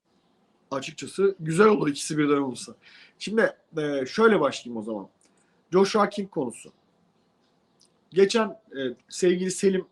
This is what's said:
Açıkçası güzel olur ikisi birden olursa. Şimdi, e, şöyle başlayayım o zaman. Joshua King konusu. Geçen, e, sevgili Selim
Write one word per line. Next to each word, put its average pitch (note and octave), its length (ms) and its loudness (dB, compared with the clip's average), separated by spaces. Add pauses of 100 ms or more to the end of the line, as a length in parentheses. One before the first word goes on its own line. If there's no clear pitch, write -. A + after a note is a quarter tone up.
(720)
Açıkçası D#3 680 -4
güzel E3 280 4
olur G3+ 200 2
ikisi D3 300 -6
birden D3 200 2
olursa. B2 360 -6 (460)
Şimdi, G#3 340 0 (240)
e, C#3+ 280 -4
şöyle G#3+ 340 4
başlayayım B2 420 -2
o - 20 -8
zaman. G#2 240 -8 (640)
Joshua G3 380 4
King G3 220 -8
konusu. B2+ 400 -8 (1400)
Geçen, G3 380 4
e, - 300 -14 (300)
sevgili F3+ 420 0
Selim F#3+ 400 0